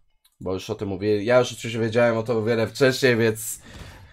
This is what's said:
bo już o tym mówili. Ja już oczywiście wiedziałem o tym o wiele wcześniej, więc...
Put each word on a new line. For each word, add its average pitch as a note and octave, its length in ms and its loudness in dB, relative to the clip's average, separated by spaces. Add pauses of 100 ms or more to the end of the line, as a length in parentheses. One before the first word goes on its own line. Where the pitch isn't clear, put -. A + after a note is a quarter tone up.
(400)
bo F#2+ 140 -6
już F#2+ 160 -6
o G#2 40 -4
tym G2+ 140 -8
mówili. G2+ 360 0
Ja A#2+ 140 4
już B2 140 0
oczywiście A2+ 280 -8
wiedziałem A#2 360 2
o A2+ 60 -2
tym A2+ 140 -2
o A2 60 0
wiele A2+ 240 0
wcześniej, B2+ 500 2
więc... A2 440 -2 (520)